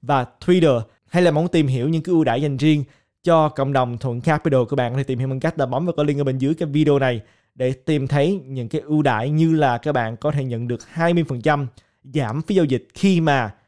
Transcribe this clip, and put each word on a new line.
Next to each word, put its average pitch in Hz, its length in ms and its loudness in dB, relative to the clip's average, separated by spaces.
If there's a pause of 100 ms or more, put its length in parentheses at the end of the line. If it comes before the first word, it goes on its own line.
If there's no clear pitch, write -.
và 127 240 0 (200)
Twitter. 170 360 4 (260)
Hay 175 160 0
là 170 80 4
muốn 156 160 0
tìm 160 200 2
hiểu 131 220 0
những 160 140 -2
cái 180 100 -2
ưu 160 100 4
đãi 123 180 0
dành 143 160 -2
riêng 147 260 2 (400)
cho 160 260 4
cộng 139 240 -4
đồng 123 240 0
Thuận 123 240 -6
Capital, 147 480 2
các 143 60 -2
bạn 123 160 -2
có 131 60 -4
thể 139 60 -2
tìm 127 160 -4
hiểu 131 80 -2
bằng 131 120 -4
cách 160 200 -4
là 139 60 2
bấm 131 200 -4
vào 175 80 -2
cái 151 120 0
link 147 160 0
ở - 20 0
bên 135 140 -2
dưới 135 160 0
cái 160 160 -4
video 143 300 2
này 123 220 -2 (340)
để 127 160 -2
tìm 135 360 -2
thấy 147 380 0
những 127 240 -8
cái 160 120 -4
ưu 151 200 0
đãi 123 280 0
như 160 260 2
là 135 220 2
các 151 140 -4
bạn 117 260 -2
có 151 140 -2
thể 147 120 -2
nhận 120 240 -6
được 117 200 -8
hai 170 260 0
mươi 170 140 2
phần 123 140 -6
trăm 143 260 0 (360)
giảm 135 380 -4
phí 202 140 -2
giao 175 100 4
dịch 131 280 -2
khi 185 280 2
mà 135 300 0 (160)